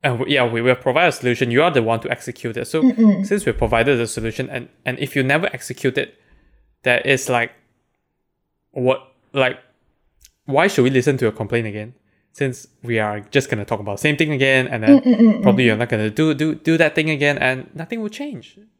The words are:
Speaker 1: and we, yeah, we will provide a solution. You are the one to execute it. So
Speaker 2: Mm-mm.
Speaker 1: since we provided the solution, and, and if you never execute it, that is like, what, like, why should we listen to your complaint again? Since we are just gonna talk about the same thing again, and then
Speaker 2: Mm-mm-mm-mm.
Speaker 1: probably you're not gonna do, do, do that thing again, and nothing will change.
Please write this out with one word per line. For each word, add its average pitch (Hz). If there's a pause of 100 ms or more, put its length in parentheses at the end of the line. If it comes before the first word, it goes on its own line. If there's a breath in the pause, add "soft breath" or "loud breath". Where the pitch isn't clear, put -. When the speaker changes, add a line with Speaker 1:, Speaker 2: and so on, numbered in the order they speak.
Speaker 1:
and 123
we, 131
yeah, 131
we 117
will 123
provide 147
a 151
solution. 120
You 131
are 175
the 135
one 113
to 131
execute 120
it. 120
So 160
Speaker 2:
Mm-mm. 220
Speaker 1:
since 202
we 120
provided 120
the 117
solution, 113
and, 127 (180)
and 127
if -
you 135
never 151
execute -
it, - (680)
that 123
is 135
like, 117 (1200)
what, 131 (200)
like, 131 (840)
why 147
should 175
we 123
listen 135
to 123
your 107
complaint 113
again? 107 (400)
Since 131 (140)
we 120
are 104
just 123
gonna 107
talk 107
about 101
the -
same 151
thing 151
again, 135
and 113
then 277
Speaker 2:
Mm-mm-mm-mm. 226
Speaker 1:
probably 196
you're 110
not 117
gonna 107
do, 156
do, 151
do 160
that 156
thing 156
again, 143
and 131
nothing 190
will 214
change. 226 (220)